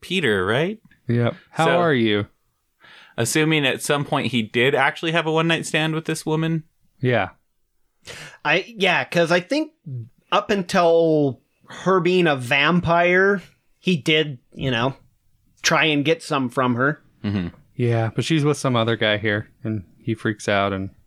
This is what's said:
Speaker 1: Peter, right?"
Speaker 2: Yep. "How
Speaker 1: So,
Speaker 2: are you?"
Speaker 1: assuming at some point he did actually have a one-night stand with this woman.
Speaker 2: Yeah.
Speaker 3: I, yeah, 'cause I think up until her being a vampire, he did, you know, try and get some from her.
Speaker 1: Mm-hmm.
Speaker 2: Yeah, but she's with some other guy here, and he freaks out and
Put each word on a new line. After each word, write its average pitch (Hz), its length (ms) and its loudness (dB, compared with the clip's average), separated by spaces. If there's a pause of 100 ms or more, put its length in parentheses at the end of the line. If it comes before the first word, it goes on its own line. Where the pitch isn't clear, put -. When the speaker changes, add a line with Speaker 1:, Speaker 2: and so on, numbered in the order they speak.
Speaker 1:
Peter, 120 420 0
right?" 147 340 -2 (300)
Speaker 2:
Yep. 117 280 0 (160)
"How 160 120 -2
Speaker 1:
So, 139 140 2
Speaker 2:
are 165 160 2
you?" 107 320 0 (880)
Speaker 1:
assuming 156 500 0
at - 140 -2
some 147 240 -2
point 139 280 -4
he 120 100 0
did 127 320 0
actually 147 380 0
have 165 140 0
a 160 60 -2
one-night 160 320 0
stand 160 300 -2
with 160 100 -6
this 160 220 -6
woman. 160 380 -2 (360)
Speaker 2:
Yeah. 113 300 0 (1120)
Speaker 3:
I, 165 220 0 (100)
yeah, 175 280 0
'cause 170 280 0
I 180 80 2
think 302 320 -4 (580)
up 196 200 -2
until 165 920 2 (280)
her 185 320 0
being 180 260 2
a 147 100 2
vampire, 170 1040 2 (380)
he 185 180 -2
did, 151 400 0 (160)
you 139 180 -4
know, 123 260 0 (680)
try 156 240 2
and 147 180 2
get 160 180 0
some 135 280 -2
from 127 240 0
her. 135 260 0 (240)
Speaker 1:
Mm-hmm. 101 320 -4 (180)
Speaker 2:
Yeah, 117 400 0
but 123 120 -4
she's 156 180 0
with 147 140 0
some 127 180 -2
other 113 200 0
guy 107 200 0
here, 104 320 -4 (160)
and 110 200 -6 (200)
he 113 100 -2
freaks 110 340 -4
out 101 240 2
and 95 180 -6 (160)